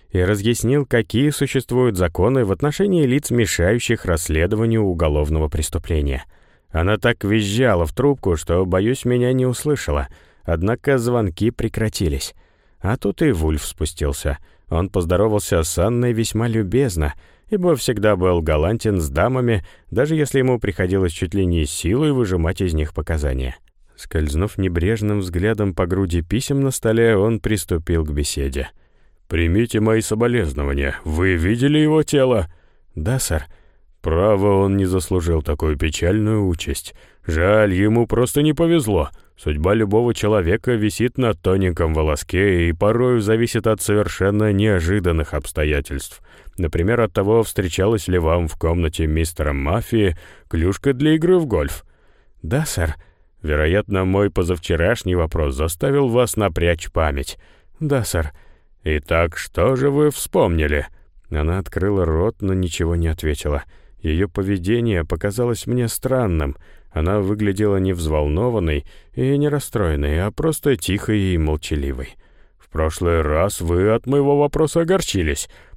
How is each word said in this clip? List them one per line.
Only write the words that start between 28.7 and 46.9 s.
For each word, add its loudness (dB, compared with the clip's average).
«Примите 0
мои 4
соболезнования. -2
Вы 0
видели 2
его 4
тело?» 2
«Да, -2
сэр». -4
«Право, 2
он 2
не 2
заслужил 0
такую -2
печальную 0
участь. -6
Жаль, 2
ему 2
просто 0
не 2
повезло. 2
Судьба 0
любого 2
человека 0
висит 0
на 2
тоненьком 0
волоске 0
и 2
порою 2
зависит 0
от 2
совершенно 0
неожиданных 2
обстоятельств. -4
Например, 0